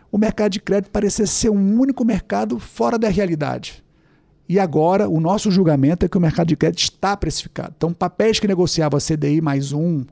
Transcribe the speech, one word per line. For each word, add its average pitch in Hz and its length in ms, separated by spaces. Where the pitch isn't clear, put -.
o 208 60
mercado 214 340
de 208 80
crédito 196 300
parecia 208 360
ser - 220
o 214 60
único 233 500
mercado 214 540
fora 233 400
da 220 100
realidade. 160 720
E 180 120
agora, 180 500
o 160 100
nosso 190 320
julgamento 160 540
é 175 60
que - 80
o - 20
mercado 165 280
de 160 80
crédito 170 240
está - 360
precificado. - 580
Então, 170 200
papéis 208 440
que 208 100
negociavam 160 520
C 160 160
D 147 200
I 165 40
mais 139 320
um, 151 400